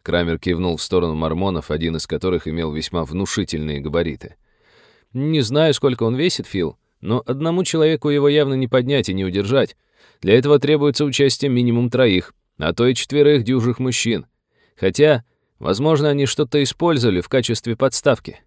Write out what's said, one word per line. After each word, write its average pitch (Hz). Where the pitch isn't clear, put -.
Крамер 85
кивнул 87
в -
сторону 87
мормонов, 80
один 80
из -
которых 87
имел 80
весьма 80
внушительные 78
габариты. 76
«Не 147
знаю, 143
сколько 127
он 117
весит, 156
Фил, 87
но 113
одному 165
человеку 156
его 143
явно 143
не 131
поднять 127
и 95
не 95
удержать. 101
Для 98
этого 143
требуется 143
участие 139
минимум 123
троих, 113
а 80
то 117
и 131
четверых 147
дюжих 120
мужчин. 117
Хотя, 135
возможно, 143
они 143
что-то 143
использовали 123
в -
качестве 120
подставки». -